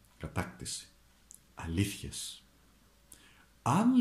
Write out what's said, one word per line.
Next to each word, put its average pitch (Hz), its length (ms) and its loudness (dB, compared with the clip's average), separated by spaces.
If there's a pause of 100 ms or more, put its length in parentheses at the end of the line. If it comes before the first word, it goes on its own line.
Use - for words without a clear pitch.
(180)
κατάκτηση, - 720 -8 (680)
αλήθειες. - 880 -4 (1200)
Αν, 214 340 4